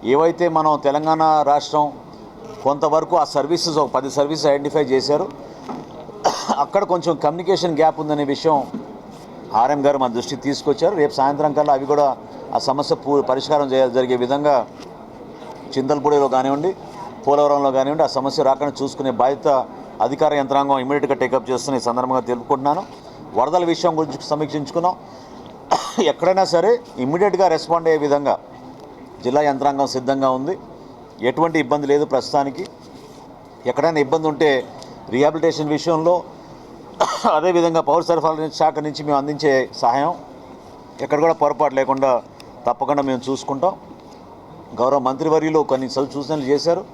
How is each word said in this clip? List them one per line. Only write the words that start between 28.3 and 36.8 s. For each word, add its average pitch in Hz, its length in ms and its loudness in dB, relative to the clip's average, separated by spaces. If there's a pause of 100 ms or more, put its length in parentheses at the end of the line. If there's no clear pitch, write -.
జిల్లా 131 180 2
యంత్రాంగం 139 440 2
సిద్ధంగా 131 440 0
ఉంది. 135 280 -4 (640)
ఎటువంటి 156 360 2
ఇబ్బంది 143 280 0
లేదు 147 180 4
ప్రస్తుతానికి. 139 600 -2 (1000)
ఎక్కడైనా 151 340 0
ఇబ్బంది 156 280 2
ఉంటే 143 360 2 (460)
రిహాబిలిటేషన్ 151 580 2
విషయంలో, 165 540 0 (1120)